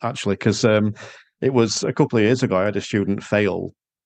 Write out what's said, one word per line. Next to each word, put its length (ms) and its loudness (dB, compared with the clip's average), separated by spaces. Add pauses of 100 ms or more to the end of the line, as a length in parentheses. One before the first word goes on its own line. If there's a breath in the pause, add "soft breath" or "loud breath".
actually, 340 -4
'cause, 280 0
um, 300 2 (460 loud breath)
it 140 0
was 300 2
a 80 -2
couple 260 0
of 60 4
years 180 2
ago, 140 0
I 80 2
had 100 -2
a 60 -2
student 420 -2
fail, 500 -2 (340)